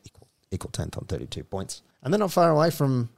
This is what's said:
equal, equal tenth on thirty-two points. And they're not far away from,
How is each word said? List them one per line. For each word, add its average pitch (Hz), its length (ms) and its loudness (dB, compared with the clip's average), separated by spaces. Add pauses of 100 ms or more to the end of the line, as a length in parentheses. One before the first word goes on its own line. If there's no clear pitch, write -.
equal, - 220 -20 (220)
equal - 200 -6
tenth - 260 -6
on - 100 -8
thirty-two 76 380 -8
points. - 380 -10 (200)
And 143 100 -4
they're 208 80 4
not 190 120 -2
far 170 180 6
away 160 200 4
from, 127 480 0